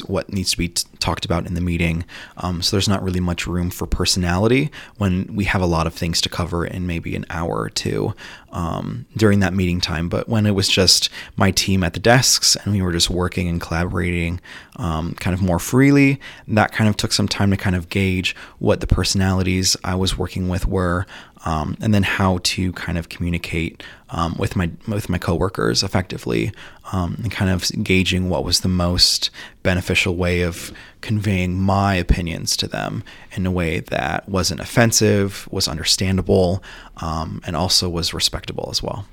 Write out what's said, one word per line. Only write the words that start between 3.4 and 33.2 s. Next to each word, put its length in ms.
room 220
for 180
personality 840
when 400
we 80
have 160
a 60
lot 200
of 60
things 300
to 80
cover 340
in 220
maybe 300
an 120
hour 320
or 80
two, 460
um, 540
during 260
that 120
meeting 260
time. 300
But 180
when 200
it 60
was 160
just 420
my 140
team 340
at 80
the 80
desks 560
and 160
we 80
were 120
just 180
working 360
and 140
collaborating, 800
um, 440
kind 140
of 80
more 160
freely, 600
that 240
kind 160
of 80
took 160
some 160
time 220
to 80
kind 180
of 140
gauge 440
what 220
the 60
personalities 1000
I 120
was 200
working 320
with 180
were, 380
um, 340
and 140
then 80
how 400
to 320
kind 240
of 100
communicate, 720
um, 280
with 180
my, 140
with 220
my 80
coworkers 680
effectively, 680
um, 300
and 100
kind 180
of 200
gauging 460
what 160
was 160
the 80
most 640
beneficial 540
way 260
of 280
conveying 580
my 360
opinions 640
to 100
them 340